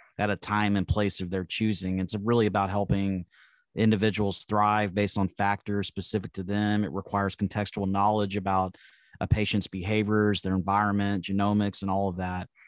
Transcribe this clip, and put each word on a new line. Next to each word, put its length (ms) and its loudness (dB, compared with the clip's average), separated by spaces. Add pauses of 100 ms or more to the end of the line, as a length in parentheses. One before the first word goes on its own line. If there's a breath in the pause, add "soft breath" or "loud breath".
(180 soft breath)
at 120 0
a 80 -2
time 400 0
and 100 0
place 320 0
of 100 -6
their 140 -2
choosing. 560 -2
It's 160 -4
really 300 2
about 240 0
helping 560 0 (500 soft breath)
individuals 720 2
thrive 480 2
based 220 0
on 100 2
factors 640 -2
specific 440 -4
to 100 -6
them. 420 0
It 80 -6
requires 420 -2
contextual 560 -2
knowledge 460 2
about 400 0 (420 soft breath)
a 80 -2
patient's 400 0
behaviors, 760 0
their 140 0
environment, 720 0
genomics, 560 0
and 100 -4
all 160 0
of 80 -4
that. 320 -6 (200 soft breath)